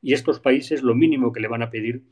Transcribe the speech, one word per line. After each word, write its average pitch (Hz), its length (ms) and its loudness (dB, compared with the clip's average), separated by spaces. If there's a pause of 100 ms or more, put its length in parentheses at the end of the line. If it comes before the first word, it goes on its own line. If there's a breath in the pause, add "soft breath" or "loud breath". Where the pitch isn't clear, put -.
y 131 100 0
estos 143 280 0
países 135 420 0
lo 120 140 2
mínimo 139 340 2
que 117 80 -10
le 110 80 -4
van 117 160 -4
a 117 80 -6
pedir 117 420 -6